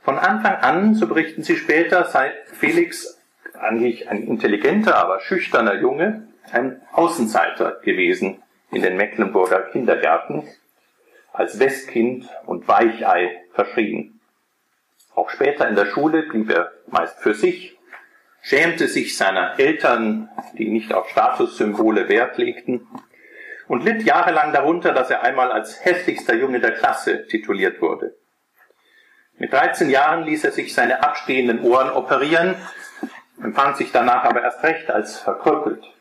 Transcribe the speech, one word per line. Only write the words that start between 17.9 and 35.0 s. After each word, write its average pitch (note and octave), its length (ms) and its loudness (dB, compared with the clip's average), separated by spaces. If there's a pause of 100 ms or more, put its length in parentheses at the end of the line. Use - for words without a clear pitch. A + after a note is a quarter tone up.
schämte D#3+ 460 0
sich - 300 -4
seiner F#2+ 420 0
Eltern, A#2+ 680 2 (240)
die A2 160 -4
nicht A2 240 -2
auf - 160 -2
Statussymbole A2 1000 0
Wert A2+ 300 2
legten, B2 500 -4 (800)
und C3 160 -2
litt A3 200 0
jahrelang D#3+ 500 2
darunter, D#3+ 400 2
dass C3 160 0
er C3 140 0
einmal B2+ 280 2
als - 320 -6
hässlichster F3+ 520 0
Junge B2 260 0
der A#2+ 100 2
Klasse - 560 -2
tituliert G2 540 -2
wurde. - 340 -4 (1200)
Mit - 140 -6
dreizehn D#3 380 2
Jahren D3+ 340 2
ließ D3+ 220 -4
er C3+ 60 2
sich - 220 -8
seine B2+ 300 2
abstehenden B2 580 0
Ohren C3 280 4
operieren, D3 680 0 (840)
empfand C#3 360 0
sich - 140 -4
danach B2 320 4
aber A#2+ 180 2
erst B2 220 -2
recht D#3+ 260 0
als - 300 -2